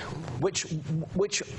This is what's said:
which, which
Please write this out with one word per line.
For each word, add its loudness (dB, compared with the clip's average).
which, 4
which 4